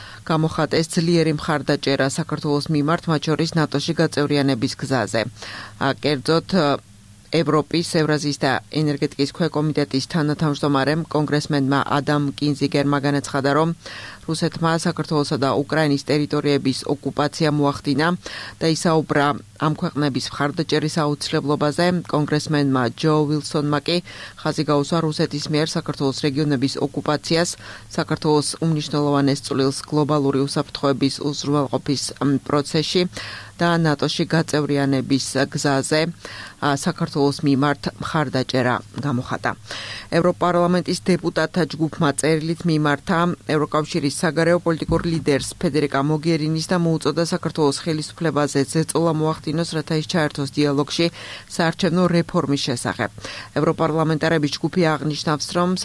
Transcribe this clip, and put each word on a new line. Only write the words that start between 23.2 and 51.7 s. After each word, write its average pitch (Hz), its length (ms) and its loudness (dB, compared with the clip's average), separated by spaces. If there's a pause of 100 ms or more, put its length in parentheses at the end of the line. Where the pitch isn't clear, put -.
ვილსონმა 147 560 0
კი 170 100 2 (440)
ხაზი 156 300 -2
გაუსვა 147 360 2
რუსეთის 151 460 -2
მიერ 156 240 2
საქართველოს 143 500 -2
რეგიონების 139 480 0 (120)
ოკუპაციას, 160 640 0 (460)
საქართველოს 151 520 2 (140)
უმნიშვნელოვანეს 147 840 2
წვლილს 135 320 0 (120)
გლობალური 143 560 2
უსაფრთხოების 139 680 0 (140)
უზრუნველყოფის, 143 720 -2 (200)
მ, 135 240 2
პროცესში 151 560 0 (560)
და 170 100 2 (100)
ნატოში 151 480 2
გაწევრიანების 139 1000 2 (260)
გზაზე, 143 480 2 (640)
ა, 147 60 2 (100)
საქართველოს 151 680 0
მიმართ 139 360 2 (200)
მხარდაჭერა 131 720 0 (280)
გამოხატა. 127 480 -4 (680)
ევროპარლამენტის 175 880 2
დეპუტატთა 170 560 0 (100)
ჯგუფმა 156 380 0 (100)
წერილით 160 400 0 (100)
მიმართა 151 480 2 (360)
ევროკავშირის 151 680 0
საგარეო 165 440 2
პოლიტიკურ 165 340 0 (120)
ლიდერს 143 360 0 (120)
ფედერიკა 143 400 2 (100)
მოგერინის 156 600 0
და 185 140 2
მოუწოდა 160 380 2 (100)
საქართველოს 147 500 0
ხელისუფლებაზე 151 800 0 (120)
ზეწოლა 165 480 2
მოახდინოს, 156 560 -2
რათა 156 240 -2
ის 151 120 -4
ჩაერთოს 147 440 0
დიალოგში 143 500 2 (480)
საარჩევნო 175 500 2 (100)